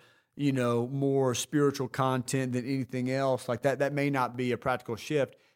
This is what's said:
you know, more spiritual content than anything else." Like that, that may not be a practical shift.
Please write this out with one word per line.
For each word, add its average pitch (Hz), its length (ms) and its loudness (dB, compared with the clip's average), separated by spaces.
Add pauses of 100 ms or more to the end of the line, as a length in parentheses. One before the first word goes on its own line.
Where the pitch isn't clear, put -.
(360)
you 143 160 0
know, 120 360 0
more 135 460 2
spiritual 139 540 0
content 131 680 0
than 123 100 -2
anything 131 460 -4
else." 131 400 0
Like 117 140 -2
that, 135 160 2
that 143 120 0
may 143 200 0
not 123 260 0
be 123 140 0
a 117 60 0
practical 123 380 -4
shift. 135 400 -2 (200)